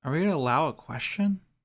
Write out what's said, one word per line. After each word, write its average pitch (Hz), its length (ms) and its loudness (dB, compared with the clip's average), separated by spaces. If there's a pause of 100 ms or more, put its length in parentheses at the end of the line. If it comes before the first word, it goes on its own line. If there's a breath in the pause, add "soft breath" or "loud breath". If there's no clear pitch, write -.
are 135 80 -4
we 156 80 0
gonna 190 160 2
allow 131 320 2
a 117 60 -6
question? 196 640 -2 (240)